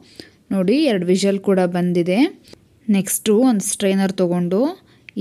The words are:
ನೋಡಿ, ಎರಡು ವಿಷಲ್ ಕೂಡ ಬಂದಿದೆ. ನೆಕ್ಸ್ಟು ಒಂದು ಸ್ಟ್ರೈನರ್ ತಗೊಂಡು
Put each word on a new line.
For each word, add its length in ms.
ನೋಡಿ, 200
ಎರಡು 220
ವಿಷಲ್ 340
ಕೂಡ 120
ಬಂದಿದೆ. 420
ನೆಕ್ಸ್ಟು 360
ಒಂದು 220
ಸ್ಟ್ರೈನರ್ 500
ತಗೊಂಡು 400